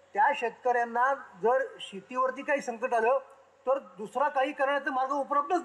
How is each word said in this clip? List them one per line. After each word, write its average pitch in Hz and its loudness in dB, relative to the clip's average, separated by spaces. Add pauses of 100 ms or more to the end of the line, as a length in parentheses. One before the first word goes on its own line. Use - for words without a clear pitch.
(140)
त्या 220 6
शेतकऱ्यांना 240 0
जर 240 0 (160)
शेतीवरती 254 -4
काही 285 0
संकट 233 -4
आलं 233 4 (480)
तर 269 2
दुसरा 220 -4
काही 285 0
करण्याचा 277 -2
मार्ग 262 -2
उपलब्धच 285 0